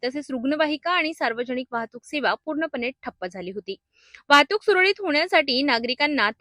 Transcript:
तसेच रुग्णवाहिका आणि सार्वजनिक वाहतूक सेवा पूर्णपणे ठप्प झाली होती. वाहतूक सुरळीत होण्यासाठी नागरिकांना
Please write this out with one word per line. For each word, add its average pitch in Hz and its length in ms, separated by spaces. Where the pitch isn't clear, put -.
तसेच 262 260
रुग्णवाहिका 294 640
आणि 330 220
सार्वजनिक 247 580
वाहतूक 233 340
सेवा 240 300
पूर्णपणे 294 540
ठप्प - 220
झाली 185 260
होती. 196 240
वाहतूक 285 340
सुरळीत 381 380
होण्यासाठी 302 640
नागरिकांना 247 680